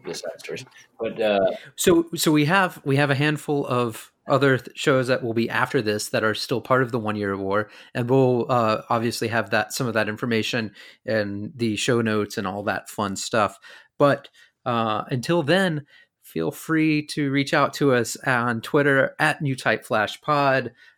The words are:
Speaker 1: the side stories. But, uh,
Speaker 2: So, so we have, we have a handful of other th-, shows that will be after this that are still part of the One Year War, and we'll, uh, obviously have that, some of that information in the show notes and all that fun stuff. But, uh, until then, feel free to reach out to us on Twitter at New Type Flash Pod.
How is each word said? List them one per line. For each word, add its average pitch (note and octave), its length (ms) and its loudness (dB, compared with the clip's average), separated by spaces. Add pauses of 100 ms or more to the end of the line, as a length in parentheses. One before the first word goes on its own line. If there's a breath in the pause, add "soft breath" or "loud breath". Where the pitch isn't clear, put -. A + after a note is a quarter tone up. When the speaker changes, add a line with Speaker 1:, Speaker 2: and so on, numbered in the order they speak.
Speaker 1:
the F2 80 -8
side - 260 -10
stories. B2 260 -12 (340 loud breath)
But, A2 220 -6
uh, G2 300 2 (240 loud breath)
Speaker 2:
So, E3+ 400 4
so D#3+ 160 2
we D3+ 140 4
have, F3+ 380 0
we C3+ 140 0
have C#3+ 120 4
a C#3 60 2
handful D3 520 0
of A#2+ 440 -2 (160)
other C3+ 300 4
th-, - 200 -14
shows C3 300 2
that B2+ 160 0
will A2+ 100 -4
be A2+ 160 0
after B2 320 0
this G#2+ 280 -2
that A2+ 160 0
are G#2+ 80 2
still - 260 -4
part C3 220 2
of A#2 100 -2
the B2 80 -2
One G#2+ 160 -4
Year G2+ 220 -2
War, G2 320 -2 (240 loud breath)
and B2 160 -2
we'll, B2+ 420 4
uh, A2+ 380 2
obviously A#2 400 -2
have A2 220 -2
that, G#2+ 200 0
some C3 160 -4
of A2 60 -4
that G#2+ 160 0
information A2 640 -2 (320 loud breath)
in G#2 500 -4
the A2+ 220 -2
show A#2 240 0
notes G#2+ 360 -2
and G#2 100 -4
all G2+ 160 -6
that G2 260 -4
fun G2 260 -4
stuff. - 440 -2 (380 loud breath)
But, C#3+ 300 2 (380 soft breath)
uh, A2+ 420 -2
until D3+ 360 0
then, D#3+ 420 0 (360 soft breath)
feel D3+ 300 -4
free D#3 540 0
to C#3+ 260 -4
reach C#3 220 0
out C#3+ 220 2
to C#3+ 180 2
us A#2+ 320 0
on A#2+ 340 0
Twitter C#3 580 2
at D3+ 240 0
New C3+ 140 0
Type A#2 300 -2
Flash G#2+ 340 -2
Pod. C#3 540 0 (240 soft breath)